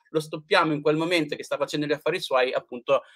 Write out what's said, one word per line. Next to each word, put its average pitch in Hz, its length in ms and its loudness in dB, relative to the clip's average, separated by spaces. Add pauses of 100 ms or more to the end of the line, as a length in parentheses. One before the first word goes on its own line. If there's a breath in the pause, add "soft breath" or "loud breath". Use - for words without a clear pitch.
lo 156 120 -2
stoppiamo 160 520 0
in 147 80 -2
quel 151 160 2
momento 165 400 0
che - 80 -10
sta 139 140 -4
facendo 147 260 -2
gli 147 80 0
affari 160 280 -2
suoi, 127 340 0
appunto 123 480 -2 (140)